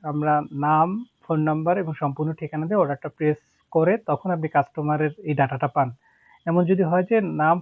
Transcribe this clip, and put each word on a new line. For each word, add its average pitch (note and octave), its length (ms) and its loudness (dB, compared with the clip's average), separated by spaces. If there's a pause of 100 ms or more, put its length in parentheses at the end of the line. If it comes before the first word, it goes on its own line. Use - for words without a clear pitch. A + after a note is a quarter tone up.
আমরা D3+ 380 0 (100)
নাম, D#3+ 540 0 (160)
ফোন D#3+ 180 -2
নাম্বার D#3 380 0
এবং D#3+ 160 -4
সম্পূর্ণ D3+ 400 -4
ঠিকানা D#3 320 -6
দিয়ে G3+ 120 0
অর্ডারটা C#3+ 320 0
প্রেস D3+ 280 0 (340)
করে E3+ 260 4
তখন F3 340 -4
আপনি D#3+ 160 -2
কাস্টমারের D3+ 720 0
এই E3 180 -4
ডাটাটা C3+ 320 0
পান। B2+ 240 0 (540)
এমন E3+ 200 2
যদি F#3 180 2
হয় F3 200 2
যে A3 180 2
নাম, E3 400 0